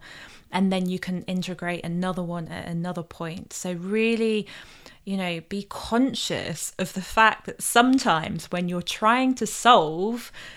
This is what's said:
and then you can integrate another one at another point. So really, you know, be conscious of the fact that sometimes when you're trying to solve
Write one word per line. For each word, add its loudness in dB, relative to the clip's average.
and 2
then 0
you -2
can -6
integrate -4
another -2
one -6
at -10
another -4
point. -10
So -6
really, 0
you -4
know, -4
be -6
conscious -2
of -4
the -6
fact 4
that -10
sometimes 4
when -2
you're -2
trying 2
to -2
solve 4